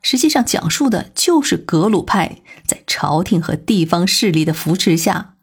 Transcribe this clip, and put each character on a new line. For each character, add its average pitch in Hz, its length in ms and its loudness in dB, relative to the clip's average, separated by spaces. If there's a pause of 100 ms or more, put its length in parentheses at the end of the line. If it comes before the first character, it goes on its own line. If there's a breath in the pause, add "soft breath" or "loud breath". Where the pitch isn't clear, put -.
实 - 120 -2
际 302 140 2
上 254 160 2
讲 - 240 -2
述 269 220 0
的 - 240 -4
就 330 260 2
是 180 160 0
格 170 320 0
鲁 208 140 2
派 - 400 -2 (240 loud breath)
在 - 180 -4
朝 - 380 -2
廷 185 180 0
和 160 140 -4
地 151 280 0
方 170 220 0
势 196 240 0
力 160 160 2
的 160 80 -2
扶 160 240 -2
持 180 180 2
下 - 480 -4